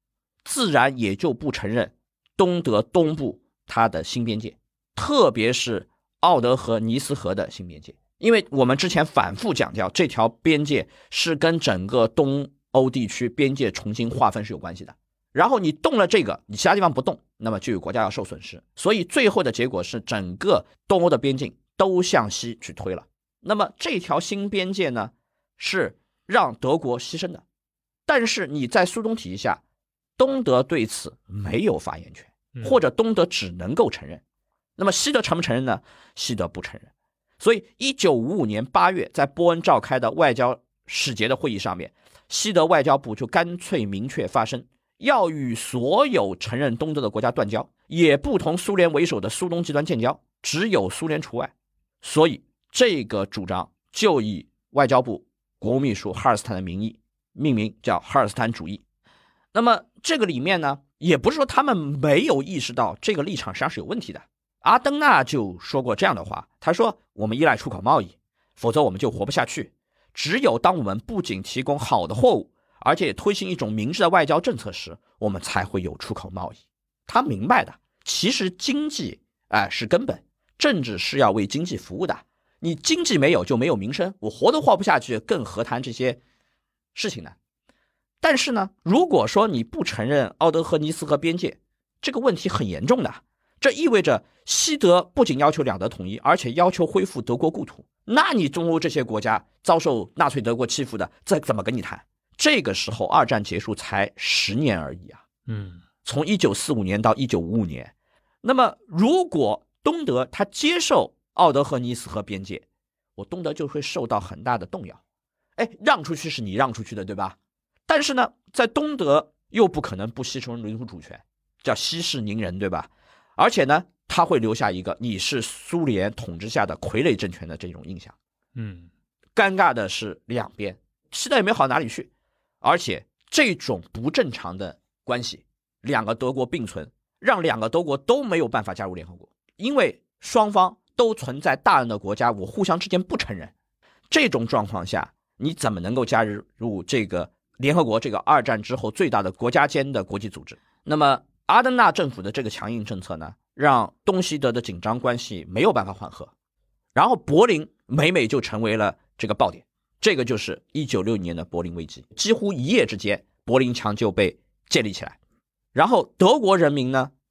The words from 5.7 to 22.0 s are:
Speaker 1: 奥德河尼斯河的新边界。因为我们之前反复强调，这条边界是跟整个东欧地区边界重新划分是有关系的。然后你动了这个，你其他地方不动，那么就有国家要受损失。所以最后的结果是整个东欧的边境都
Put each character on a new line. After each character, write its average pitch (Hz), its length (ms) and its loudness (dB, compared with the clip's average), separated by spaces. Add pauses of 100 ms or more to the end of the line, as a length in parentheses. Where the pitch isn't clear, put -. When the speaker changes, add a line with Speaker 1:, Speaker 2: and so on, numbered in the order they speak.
Speaker 1:
奥 170 180 6
德 120 160 4
河 113 240 0
尼 113 200 -2
斯 143 160 -6
河 98 200 -4
的 98 160 -4
新 - 160 -14
边 78 140 -18
界。 - 140 -20 (240)
因 226 140 4
为 214 180 4
我 135 140 4
们 127 120 4
之 180 120 -2
前 160 160 2
反 98 300 0
复 202 180 -2
强 - 200 -2
调， 98 180 -2
这 180 160 2
条 117 220 2
边 151 360 2
界 139 240 0 (220)
是 - 240 -2
跟 165 240 2
整 95 280 -2
个 127 220 4
东 139 400 0 (220)
欧 131 180 2
地 120 180 -2
区 123 220 -4
边 135 260 0
界 127 180 -2
重 - 200 -8
新 117 160 -4
划 123 220 2
分 104 140 -4
是 110 80 -10
有 80 60 -10
关 85 160 -12
系 90 100 -16
的。 - 100 -20 (380)
然 175 160 4
后 254 100 2
你 165 140 0
动 277 260 0
了 196 80 4
这 180 160 4
个， 104 240 -6
你 107 100 -12
其 - 120 2
他 175 60 6
地 202 60 2
方 170 120 4
不 127 100 -2
动， - 180 -4 (180)
那 113 120 -4
么 104 80 -2
就 117 140 -4
有 92 80 -2
国 90 120 -6
家 117 100 0
要 95 80 0
受 - 140 -6
损 76 160 -14
失。 - 220 -18 (140)
所 208 180 2
以 196 100 0
最 233 240 2
后 196 140 2
的 123 80 0
结 113 180 0
果 92 140 -4
是 113 180 -8
整 95 360 -6
个 180 280 2 (220)
东 185 160 4
欧 175 80 4
的 139 80 4
边 135 180 0
境 - 180 -8 (220)
都 185 260 2